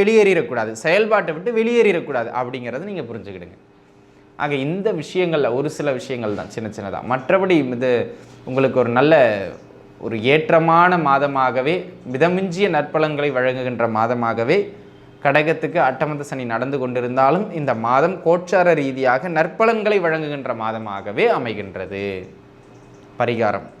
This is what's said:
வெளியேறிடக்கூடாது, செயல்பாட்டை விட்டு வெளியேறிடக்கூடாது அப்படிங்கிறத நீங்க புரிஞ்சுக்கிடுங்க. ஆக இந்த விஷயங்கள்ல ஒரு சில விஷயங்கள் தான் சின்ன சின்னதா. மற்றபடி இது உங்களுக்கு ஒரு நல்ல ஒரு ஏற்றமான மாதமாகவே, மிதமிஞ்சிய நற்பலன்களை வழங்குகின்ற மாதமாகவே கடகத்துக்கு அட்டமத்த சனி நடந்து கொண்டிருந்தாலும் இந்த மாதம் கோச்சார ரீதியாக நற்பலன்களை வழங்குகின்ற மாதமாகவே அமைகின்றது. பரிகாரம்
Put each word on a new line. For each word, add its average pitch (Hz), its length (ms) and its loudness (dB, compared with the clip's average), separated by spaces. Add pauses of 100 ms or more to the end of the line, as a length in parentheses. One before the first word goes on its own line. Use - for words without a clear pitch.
வெளியேறிடக்கூடாது, 180 720 4 (100)
செயல்பாட்டை 196 540 2
விட்டு 190 140 -6 (100)
வெளியேறிடக்கூடாது 196 680 0 (120)
அப்படிங்கிறத 127 500 -8
நீங்க 170 180 -8
புரிஞ்சுக்கிடுங்க. 95 480 -14 (840)
ஆக 143 120 -2 (120)
இந்த 190 220 -2 (120)
விஷயங்கள்ல 156 480 0 (100)
ஒரு 143 180 -2
சில 147 220 -2
விஷயங்கள் 110 400 -6
தான் 80 160 -10
சின்ன 113 220 -6
சின்னதா. 98 220 -8 (140)
மற்றபடி 180 420 2 (220)
இது 127 140 0 (580)
உங்களுக்கு 127 340 2
ஒரு 117 160 0
நல்ல 151 160 6 (920)
ஒரு 113 100 -4 (160)
ஏற்றமான 165 600 4 (140)
மாதமாகவே, 139 680 0 (400)
மிதமிஞ்சிய 180 600 0
நற்பலன்களை 147 640 0
வழங்குகின்ற 127 480 0 (120)
மாதமாகவே 117 600 0 (680)
கடகத்துக்கு 151 540 2 (100)
அட்டமத்த 143 420 -4
சனி 131 220 -6
நடந்து 131 300 -2
கொண்டிருந்தாலும் 127 640 0 (120)
இந்த 135 140 0 (140)
மாதம் 147 380 2
கோச்சார 175 560 2
ரீதியாக 135 560 0
நற்பலன்களை 214 680 2
வழங்குகின்ற 147 460 -4 (100)
மாதமாகவே 110 640 -4 (140)
அமைகின்றது. 98 680 -8 (1160)
பரிகாரம் 113 460 0 (140)